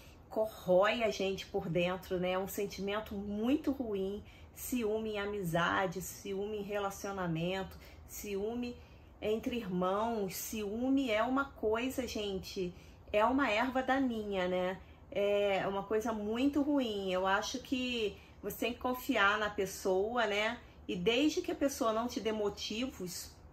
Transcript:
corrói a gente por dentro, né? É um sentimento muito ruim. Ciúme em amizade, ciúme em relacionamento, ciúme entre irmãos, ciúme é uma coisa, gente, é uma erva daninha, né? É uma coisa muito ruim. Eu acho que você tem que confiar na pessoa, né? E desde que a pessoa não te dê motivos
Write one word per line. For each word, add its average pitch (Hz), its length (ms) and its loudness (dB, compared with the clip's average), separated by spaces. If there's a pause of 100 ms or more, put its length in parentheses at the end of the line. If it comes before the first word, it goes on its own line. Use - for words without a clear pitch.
(300)
corrói 214 760 4
a 214 60 4
gente 196 360 -2
por 196 240 -4
dentro, 180 500 0
né? 180 120 0
É 185 80 0
um 196 80 -2
sentimento 202 680 -4
muito 214 560 0
ruim. 208 520 -2 (300)
Ciúme 220 580 -2
em 208 80 -2
amizade, 190 840 0
ciúme 202 560 -6
em 202 60 -4
relacionamento, 190 1120 -2 (300)
ciúme 226 680 -4 (460)
entre 226 360 -2
irmãos, 196 800 0
ciúme 233 760 0
é 214 120 4
uma 262 220 2
coisa, 240 640 0
gente, 190 680 -4 (380)
é 208 140 6
uma 262 260 4
erva 254 320 2
daninha, 220 640 2
né? 185 320 0 (320)
É 202 560 2
uma 196 160 -2
coisa 220 280 0
muito 233 500 2
ruim. 226 500 2
Eu 185 160 2
acho 214 320 2
que 240 580 -2 (240)
você 208 240 -4
tem 240 80 0
que - 60 -14
confiar 220 580 4
na 214 120 0
pessoa, 208 760 0
né? 214 340 0 (280)
E 208 80 -2
desde 247 460 4
que - 100 -2
a - 40 -2
pessoa 269 360 2
não 226 160 2
te - 120 -4
dê 220 120 0
motivos 208 1000 -4 (220)